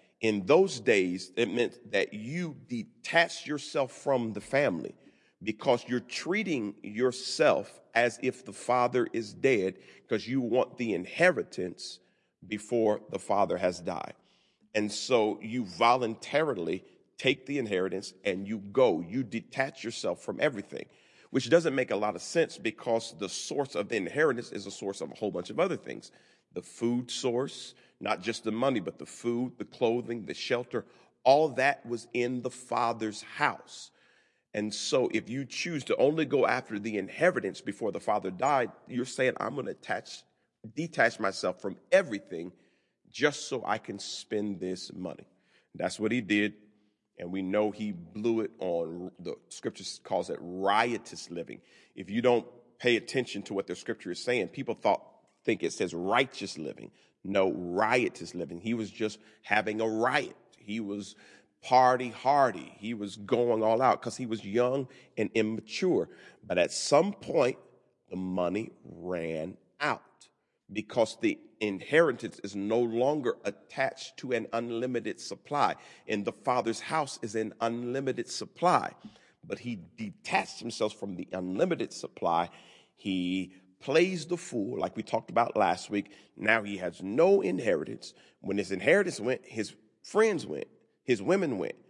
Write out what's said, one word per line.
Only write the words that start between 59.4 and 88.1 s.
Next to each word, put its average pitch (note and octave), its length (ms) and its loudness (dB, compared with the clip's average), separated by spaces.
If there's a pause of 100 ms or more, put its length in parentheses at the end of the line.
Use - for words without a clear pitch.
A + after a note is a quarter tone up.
having G#2+ 360 0
a A2+ 80 0
riot. B2 480 0 (220)
He G#2+ 220 -8
was G2+ 360 -8 (460)
party B2+ 480 6
hardy. B2 680 2
He A2+ 180 -6
was G2+ 200 -8
going A2+ 460 2
all A2+ 200 4
out B2 200 6
'cause - 160 -6
he B2 80 -6
was A2 180 -4
young B2 440 0 (280)
and G#2+ 200 0
immature. A2 720 2 (340)
But F#2 140 0
at F2 140 4
some F3 420 4
point, - 460 0 (500)
the F#2 60 -10
money F#2 560 -2 (120)
ran E2+ 760 -6 (220)
out - 480 -4 (440)
because G#2+ 460 0
the G2+ 220 0 (200)
inheritance A#2 800 0
is G2+ 180 -8
no G#2+ 240 2
longer A#2+ 640 0
attached - 720 -6
to B2+ 160 -4
an A2+ 180 -2
unlimited A#2 720 -4
supply. B2 520 0 (340)
In G#2 180 -2
the A#2+ 80 -2
Father's A2+ 480 0
house D3+ 400 -2
is A2 140 -6
an A2 260 -2
unlimited A#2+ 680 -2
supply. - 640 0 (520)
But - 140 -6
he B2 200 -8 (160)
detached - 640 -4
himself A2+ 400 -2
from G2 160 -8
the F#2 160 -10
unlimited G#2+ 640 -2
supply. E2+ 560 -2 (460)
He F2+ 580 -2 (260)
plays E3+ 460 0
the F3 120 -4
fool, B2 400 -6
like F2+ 200 -4
we G#2+ 60 -6
talked - 260 -4
about A2+ 260 2
last F2+ 340 2
week. G#2 220 -2 (240)
Now G#2+ 280 2
he G2+ 140 -6
has F2+ 240 -6
no D#3+ 400 4
inheritance. D#3+ 720 -2 (280)